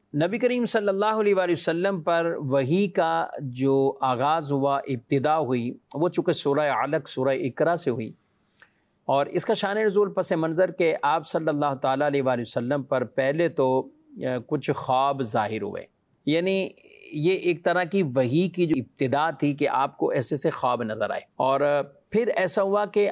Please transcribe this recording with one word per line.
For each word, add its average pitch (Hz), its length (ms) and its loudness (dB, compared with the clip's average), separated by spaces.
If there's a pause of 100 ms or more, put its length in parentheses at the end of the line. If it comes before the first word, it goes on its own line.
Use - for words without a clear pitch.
(180)
نبی 180 220 0
کریم 247 260 0
صلی 214 220 0
اللہ 208 340 0
علیہ 208 140 4
وآلہ 185 160 2
وسلم 170 500 0
پر 170 320 0 (180)
وحی 139 440 2
کا 165 300 0 (280)
جو 135 480 2
آغاز 139 500 0
ہوا، 139 260 2
ابتدا 139 640 0
ہوئی، 123 320 -2 (220)
وہ 170 160 0
چونکہ - 240 0
سورہ 147 420 2
علق، 143 340 -2
سورہ 131 280 0 (100)
اقرا 160 280 0
سے 160 140 -2
ہوئی، 117 220 -4 (960)
اور 139 180 2
اس - 200 -2
کا 226 80 2
شان 202 240 -2
نزول 208 360 2
پس 180 240 0
منظر 160 340 0
کہ 165 300 2
آپ 151 260 0
صلی 160 220 -2
اللہ 147 320 0
تعالیٰ 135 260 2
علیہ 143 160 0
وآلہ 127 180 0
وسلم 127 420 -2
پر 127 200 0 (120)
پہلے 151 340 2
تو، 135 180 0 (500)
اے، 127 200 -4 (100)
کچھ 151 280 -4
خواب 135 500 0
ظاہر 107 360 -2
ہوئے، 95 240 -8 (420)
یعنی 180 420 0 (460)
یہ 151 240 2
ایک 170 240 -2
طرح 175 200 2
کی 190 180 0 (140)
وحی 135 340 2
کی 175 160 -2
جو 156 120 0
ابتدا 139 520 -2 (100)
تھی 147 140 0
کہ 143 160 -2
آپ 135 280 -2
کو 151 120 0
ایسے 139 260 -2
سے 151 140 0
خواب 123 340 -2
نظر 110 260 -4
آئے، 92 120 -6 (240)
اور 135 160 2 (480)
پھر 220 260 0
ایسا 180 260 0
ہوا 196 240 2
کہ 202 260 2